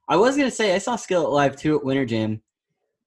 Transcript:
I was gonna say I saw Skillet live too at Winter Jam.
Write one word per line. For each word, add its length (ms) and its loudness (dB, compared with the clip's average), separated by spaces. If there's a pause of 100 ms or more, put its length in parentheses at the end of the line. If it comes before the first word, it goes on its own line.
I 60 2
was 200 4
gonna 140 0
say 240 0
I 60 0
saw 160 -6
Skillet 340 -2
live 280 2
too 200 0
at 80 -4
Winter 220 0
Jam. 340 -2 (640)